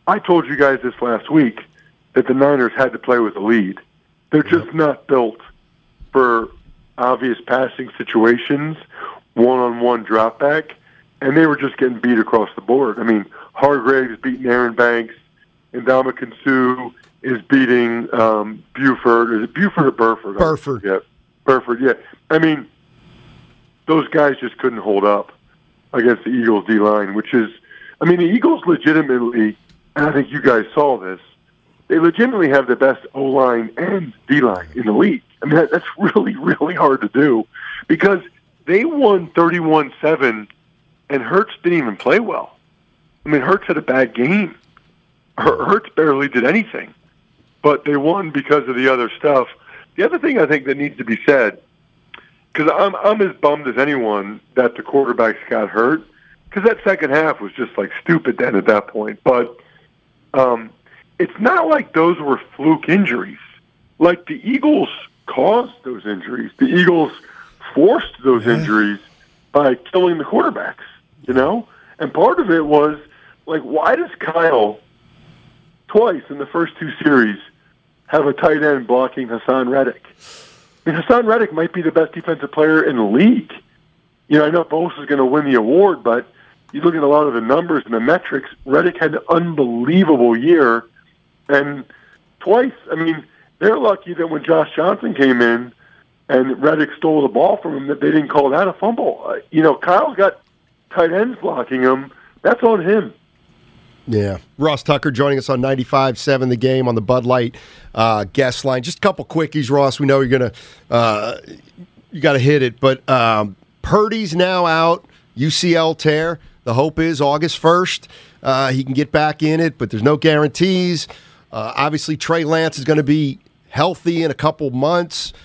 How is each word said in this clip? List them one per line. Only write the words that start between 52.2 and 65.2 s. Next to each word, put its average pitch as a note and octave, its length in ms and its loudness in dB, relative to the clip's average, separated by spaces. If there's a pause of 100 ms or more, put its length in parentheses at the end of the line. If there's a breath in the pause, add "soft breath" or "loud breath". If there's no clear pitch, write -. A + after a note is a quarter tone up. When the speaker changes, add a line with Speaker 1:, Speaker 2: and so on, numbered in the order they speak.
Speaker 1:
'cause - 200 0
I'm, F#3+ 220 0
I'm G#3+ 260 0
as F#3+ 140 -2
bummed D3 320 -2
as A2+ 100 -4
anyone G#2+ 640 -2 (160)
that B2 220 -4
the - 40 -12
quarterbacks A#2+ 680 -2
got A2 180 -4
hurt, A#2 360 -2 (480 soft breath)
'cause G3 120 -6
that A3 220 2
second F#3+ 240 -2
half D3+ 320 0
was G2+ 100 -12
just, - 260 -10
like, G2 140 -4 (100)
stupid D#3 360 -2
then A#2+ 180 -2
at F#2+ 120 0
that G#2 200 2
point. G#2+ 380 -8
But, B2 320 0 (760 soft breath)
um, A#2+ 360 0 (500 soft breath)
it's - 200 -4
not E4 280 2
like D4 260 0
those E3+ 260 2
were C#3 200 -2 (160)
fluke D#3 320 0
injuries. D3 500 0 (640)
Like, F3 260 2
the D#3 240 -12
Eagles C#4+ 400 0 (360)